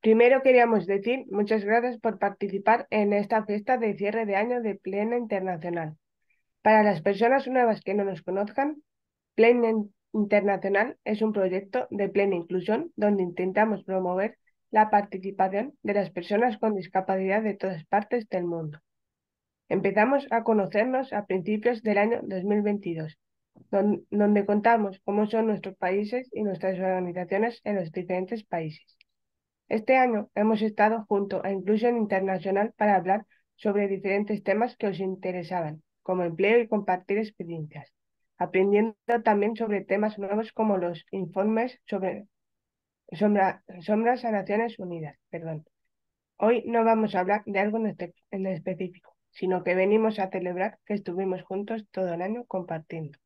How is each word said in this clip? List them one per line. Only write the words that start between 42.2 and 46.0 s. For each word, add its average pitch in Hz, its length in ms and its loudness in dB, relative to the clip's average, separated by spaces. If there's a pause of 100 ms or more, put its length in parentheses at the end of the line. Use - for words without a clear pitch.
sombra-, 190 500 2 (160)
sombras 233 460 0
a 226 60 -2
Naciones 214 480 -2
Unidas, 170 380 -10 (120)
perdón. 160 360 -10 (680)